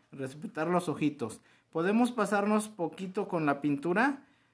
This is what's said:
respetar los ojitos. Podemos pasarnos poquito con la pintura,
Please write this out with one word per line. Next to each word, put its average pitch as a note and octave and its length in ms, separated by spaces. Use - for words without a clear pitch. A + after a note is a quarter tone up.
respetar D3 540
los F3 200
ojitos. C#3+ 540
Podemos G#3+ 400
pasarnos G#3 560
poquito F#3 580
con D#3+ 180
la C#3 140
pintura, F3 640